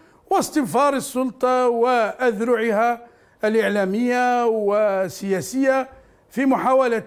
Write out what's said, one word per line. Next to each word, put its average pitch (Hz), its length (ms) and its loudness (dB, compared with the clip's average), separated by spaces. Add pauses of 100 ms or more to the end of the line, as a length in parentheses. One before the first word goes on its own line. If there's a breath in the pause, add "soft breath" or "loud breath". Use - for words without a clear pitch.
(320 loud breath)
واستنفار 285 600 0
السلطة 254 760 -2
وأذرعها 233 1300 0 (420 loud breath)
الإعلامية 226 1040 0
والسياسية 214 1400 0 (420 soft breath)
في 262 160 -2
محاولة، 254 600 2